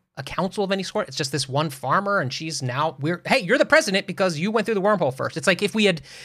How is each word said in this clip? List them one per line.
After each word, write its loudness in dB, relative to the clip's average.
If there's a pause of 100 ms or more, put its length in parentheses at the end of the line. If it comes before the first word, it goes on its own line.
(160)
a -10
council -4
of -2
any -2
sort. -4
It's -12
just -4
this -2
one 0
farmer, 0
and -2
she's -6
now, -2
we're, -2
"Hey, 2
you're 2
the 6
president 4
because 0
you -2
went 2
through 0
the 0
wormhole 2
first." -6
It's -4
like 2
if 0
we 4
had 2 (220)